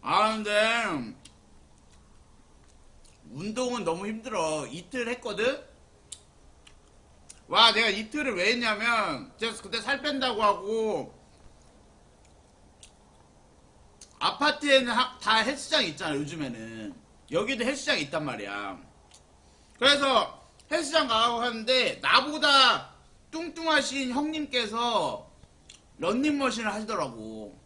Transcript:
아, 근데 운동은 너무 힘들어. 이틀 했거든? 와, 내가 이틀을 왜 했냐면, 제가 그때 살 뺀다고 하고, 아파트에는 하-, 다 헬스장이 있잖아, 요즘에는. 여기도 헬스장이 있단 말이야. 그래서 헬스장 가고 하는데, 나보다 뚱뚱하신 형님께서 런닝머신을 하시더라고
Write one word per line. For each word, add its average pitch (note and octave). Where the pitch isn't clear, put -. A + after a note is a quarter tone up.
아, G#3
근데 G#3
운동은 G#3+
너무 E3
힘들어. F#3
이틀 F#3
했거든? A#3+
와, A3
내가 A3
이틀을 A3
왜 F#3+
했냐면, A3
제가 A3
그때 G3+
살 C4
뺀다고 C4
하고, G#3
아파트에는 C4+
하-, B3+
다 D4
헬스장이 B3+
있잖아, D#3
요즘에는. A#2
여기도 A3
헬스장이 C4+
있단 D3+
말이야. G2+
그래서 C4+
헬스장 D4+
가고 A#3
하는데, A#3
나보다 C4+
뚱뚱하신 D#4
형님께서 A#3+
런닝머신을 A#3+
하시더라고 A#2